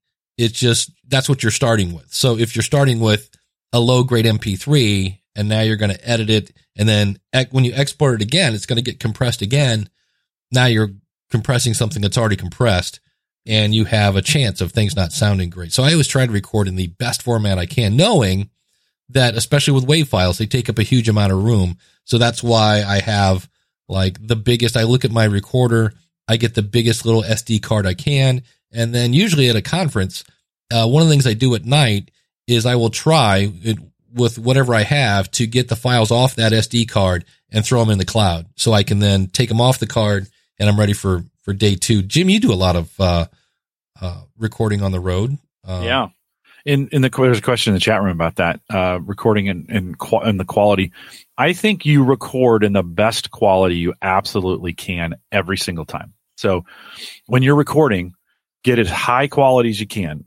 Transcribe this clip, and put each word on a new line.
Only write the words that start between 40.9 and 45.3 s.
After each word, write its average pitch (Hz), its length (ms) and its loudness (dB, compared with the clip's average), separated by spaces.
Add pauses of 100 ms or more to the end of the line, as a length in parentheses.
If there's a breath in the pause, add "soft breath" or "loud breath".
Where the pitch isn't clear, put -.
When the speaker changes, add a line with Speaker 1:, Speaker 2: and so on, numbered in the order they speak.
Speaker 1:
for, 92 320 -2 (180)
for 101 100 -6
day 101 220 2
two. 101 260 0
Jim, 165 280 0
you 208 100 4
do 220 120 2
a 98 40 2
lot 90 200 0
of, 85 240 -4
uh, 87 260 2 (760)
uh, 90 200 -10 (140)
recording 107 460 -2
on 95 100 -2
the 92 80 -4
road. 95 380 -4 (260)